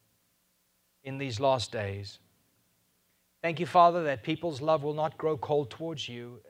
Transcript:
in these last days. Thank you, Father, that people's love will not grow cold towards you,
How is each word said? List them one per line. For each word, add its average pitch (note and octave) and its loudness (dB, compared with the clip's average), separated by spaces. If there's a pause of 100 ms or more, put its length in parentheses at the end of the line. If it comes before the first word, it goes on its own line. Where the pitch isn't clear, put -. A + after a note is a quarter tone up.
(1040)
in C3+ -8
these C3+ -6
last C3 2
days. G2+ -8 (1200)
Thank - -4
you, F3 -2
Father, F3 8
that C3+ -2
people's D#3+ -4
love D#3 2
will D3 -4
not D#3 -4
grow D#3 0
cold D3 0
towards D#3+ -8
you, A#2+ -12